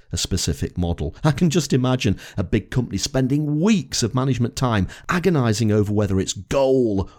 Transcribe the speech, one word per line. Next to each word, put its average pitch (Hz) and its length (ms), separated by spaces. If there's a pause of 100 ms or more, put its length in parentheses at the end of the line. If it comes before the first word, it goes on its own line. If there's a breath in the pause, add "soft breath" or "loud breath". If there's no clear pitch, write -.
(120)
a 98 40
specific - 640
model. 85 440
I 156 100
can 175 180
just 160 240
imagine 127 440 (200 loud breath)
a 95 60
big 104 260
company - 260
spending 147 640
weeks 190 420
of 110 120
management 127 420
time 113 320 (220 loud breath)
agonizing 123 600
over 104 200
whether 101 280
it's - 120
goal 123 840